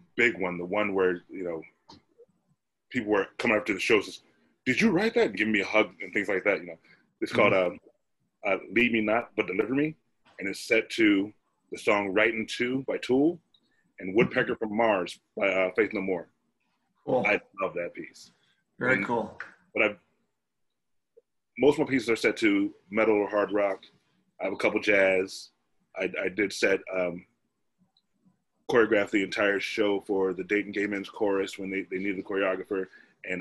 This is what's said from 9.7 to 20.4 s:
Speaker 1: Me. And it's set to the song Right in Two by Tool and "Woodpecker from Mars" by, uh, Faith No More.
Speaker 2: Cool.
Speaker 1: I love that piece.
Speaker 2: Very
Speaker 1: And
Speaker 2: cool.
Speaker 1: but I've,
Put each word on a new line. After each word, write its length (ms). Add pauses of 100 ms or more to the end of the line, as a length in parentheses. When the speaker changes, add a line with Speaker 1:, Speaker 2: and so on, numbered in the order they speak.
Speaker 1:
Me. 220 (420)
And 100
it's 120
set 300
to 420 (400)
the 60
song 320
Right 240
in 120
Two 400
by 120
Tool 420 (580)
and 160
"Woodpecker 420
from 200
Mars" 420 (180)
by, 120
uh, 260
Faith 200
No 80
More. 260 (800)
Speaker 2:
Cool. 200
Speaker 1:
I 140 (220)
love 120
that 200
piece. 360 (480)
Speaker 2:
Very 180
Speaker 1:
And 100
Speaker 2:
cool. 340 (340)
Speaker 1:
but 80
I've, 140 (1600)